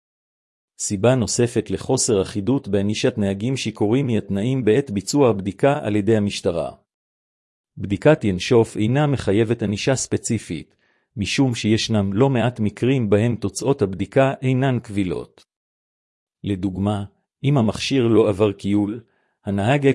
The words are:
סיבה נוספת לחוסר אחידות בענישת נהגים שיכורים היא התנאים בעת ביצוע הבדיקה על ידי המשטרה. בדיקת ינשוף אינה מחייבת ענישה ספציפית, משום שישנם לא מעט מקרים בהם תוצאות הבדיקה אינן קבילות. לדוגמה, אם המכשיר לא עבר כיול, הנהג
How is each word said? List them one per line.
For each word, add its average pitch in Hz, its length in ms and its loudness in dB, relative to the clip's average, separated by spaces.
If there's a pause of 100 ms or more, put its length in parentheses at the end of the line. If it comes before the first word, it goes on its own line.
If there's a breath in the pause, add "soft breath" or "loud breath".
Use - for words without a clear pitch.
(800)
סיבה 110 340 2
נוספת 117 540 0
לחוסר 104 520 0
אחידות 104 460 -2
בענישת 101 500 0
נהגים 104 400 -2
שיכורים 117 500 0
היא 113 100 0
התנאים 110 480 -2
בעת 113 260 2
ביצוע 120 380 2
הבדיקה 113 520 0
על 104 140 -2
ידי 107 220 2
המשטרה. 92 540 -2 (1040)
בדיקת 101 460 2
ינשוף 110 540 2
אינה 127 300 0
מחייבת 113 560 0
ענישה 104 320 0
ספציפית, - 800 -6 (420)
משום 120 380 0
שישנם 107 580 0
לא 127 160 4
מעט 123 300 0
מקרים 120 500 0
בהם 107 260 2
תוצאות 117 460 -2
הבדיקה 101 600 0
אינן 131 380 0
קבילות. 90 640 -6 (1000)
לדוגמה, 98 600 -4 (400)
אם 143 140 2
המכשיר 120 500 0
לא 110 220 6
עבר 101 240 2
כיול, 104 480 -2 (440)
הנהג 120 500 2